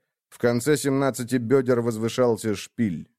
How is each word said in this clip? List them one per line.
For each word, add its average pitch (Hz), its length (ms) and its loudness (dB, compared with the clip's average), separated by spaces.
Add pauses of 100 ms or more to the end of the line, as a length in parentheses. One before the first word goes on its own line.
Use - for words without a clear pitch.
(300)
В - 80 -20
конце 120 400 2
семнадцати 131 580 -2
бедер 123 460 2
возвышался 113 720 0
шпиль, 92 520 -4 (120)